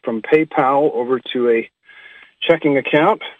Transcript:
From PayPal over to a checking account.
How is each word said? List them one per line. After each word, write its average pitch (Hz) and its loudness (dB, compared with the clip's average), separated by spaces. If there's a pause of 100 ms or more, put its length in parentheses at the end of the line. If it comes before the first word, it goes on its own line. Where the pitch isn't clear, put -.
From 113 -6
PayPal 151 2
over 123 -2 (100)
to 120 0
a 113 0 (680)
checking 160 0
account. 156 0 (180)